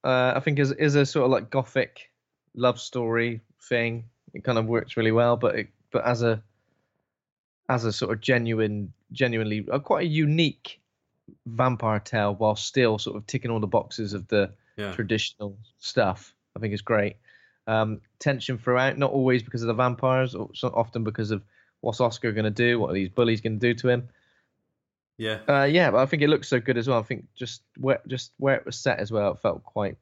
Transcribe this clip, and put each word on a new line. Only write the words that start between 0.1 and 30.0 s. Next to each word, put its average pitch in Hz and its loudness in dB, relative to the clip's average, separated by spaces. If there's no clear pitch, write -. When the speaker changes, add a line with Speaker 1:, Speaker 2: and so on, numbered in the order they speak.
Speaker 1:
I 139 0
think 143 0
as, 139 2
as 147 2
a 143 6
sort 139 0
of, 131 4
like, 117 0
gothic - -4
love 120 0
story 117 -2
thing, 117 -2
it - -14
kind 120 0
of 110 0
works 113 -2
really 110 2
well. 120 4
But 113 0
it, 107 -6
but - -2
as 120 0
a, 110 0
as 120 0
a 107 0
sort 101 -4
of 110 -4
genuine, 110 0
genuinely, 110 -2
uh, 139 0
quite - 0
a 170 -2
unique 156 0
vampire 117 0
tale, 104 -2
while 107 2
still 110 0
sort - -8
of 104 -12
ticking 120 -6
all 113 -2
the 107 -2
boxes 107 -2
of 98 -10
the 98 2
Speaker 2:
Yeah. 101 -8
Speaker 1:
traditional 104 -4
stuff, - -2
I 104 -10
think 107 -4
is 104 -8
great. 104 0
Um, 110 0
tension 131 -4
throughout, 127 0
not 139 0
always 127 2
because 117 -8
of 113 -2
the 113 0
vampires, 127 0
or 101 -8
so 127 -4
often 113 -2
because 110 -4
of 101 -2
what's 113 -4
Oscar 117 0
gonna 107 0
do, 120 2
what 76 -2
are 90 -2
these 95 -2
bullies 113 2
gonna 110 -4
do 120 2
to 123 -2
him. 123 0
Speaker 2:
Yeah. 110 -4
Speaker 1:
Uh, 139 4
yeah, 156 4
but 107 4
I 135 6
think 147 0
it 147 4
looks 147 2
so - 2
good 120 0
as 117 -2
well. 120 2
I - -10
think - -10
just - -12
where, 131 0
just - -10
where 135 2
it - -4
was - -10
set - -2
as 104 -6
well, 104 0
it - -10
felt 85 -2
quite 101 -6